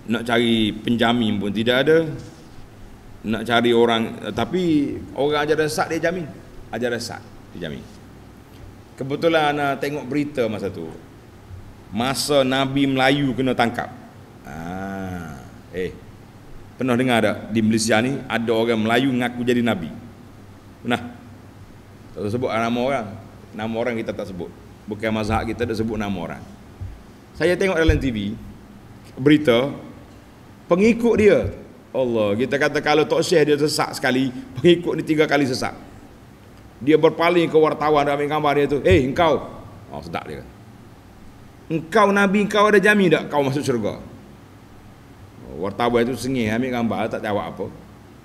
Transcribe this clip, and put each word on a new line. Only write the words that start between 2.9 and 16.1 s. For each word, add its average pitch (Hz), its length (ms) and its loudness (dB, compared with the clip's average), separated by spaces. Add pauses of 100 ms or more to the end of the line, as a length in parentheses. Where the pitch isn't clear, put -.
Nak 110 240 -4
cari 120 320 4
orang, 113 560 2
tapi 151 640 0 (160)
orang 147 320 0
ajaran 151 240 2
sesat 160 240 -2
dia 165 160 -2
jamin. 175 160 -4 (480)
Ajaran 117 240 -2
sesat 104 240 -10 (320)
dia 87 160 -10
jamin. 67 160 -10 (1120)
Kebetulan 147 600 0
ana 139 200 0
tengok 143 320 -6
berita 135 400 -2
masa 98 240 -4
tu. 82 160 -10 (1040)
Masa 131 520 2
Nabi 135 440 2
Melayu 135 480 2
kena 127 160 0
tangkap. 117 400 0 (560)
Ah, 90 880 -10 (360)
eh. 87 200 -6 (880)